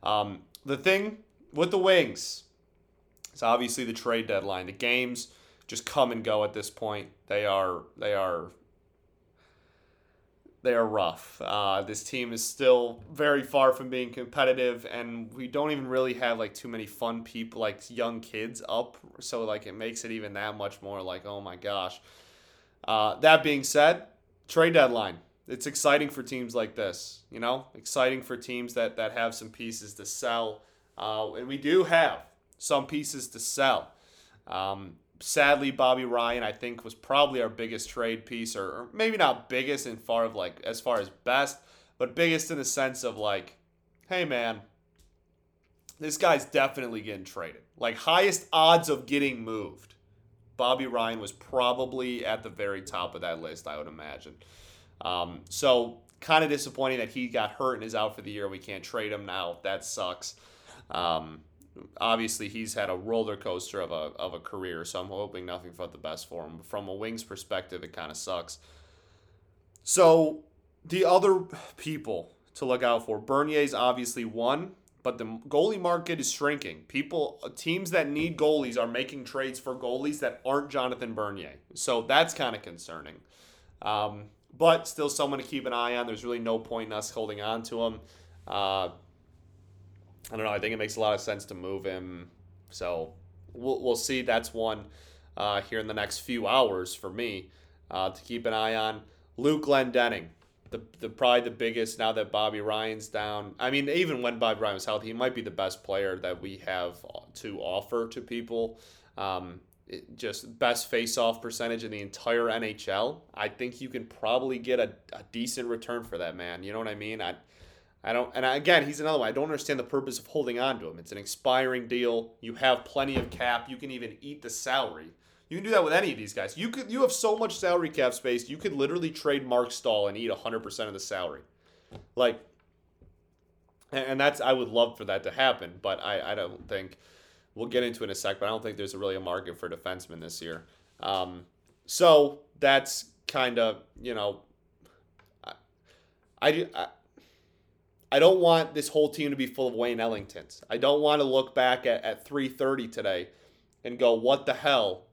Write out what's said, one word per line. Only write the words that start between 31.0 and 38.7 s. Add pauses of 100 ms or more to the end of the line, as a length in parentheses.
and
we
do
have (320)
some
pieces
to
sell. (540)
Um, (240)
Sadly,
Bobby
Ryan,
I
think,
was
probably
our
biggest
trade
piece,
or,
or